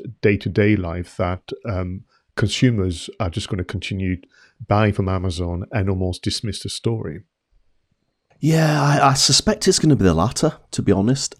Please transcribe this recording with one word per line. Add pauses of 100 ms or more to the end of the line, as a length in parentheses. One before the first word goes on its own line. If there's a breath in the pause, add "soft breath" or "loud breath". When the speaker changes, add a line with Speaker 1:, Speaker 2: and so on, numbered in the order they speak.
(200)
Speaker 1:
day-to-day
life
that, (120)
um, (320)
consumers (100)
are
just
gonna
continue (500 soft breath)
buying
from
Amazon
and
almost
dismiss
the
story. (1200)
Speaker 2:
Yeah,
I,
I
suspect
it's
gonna
be
the
latter, (140)
to
be
honest.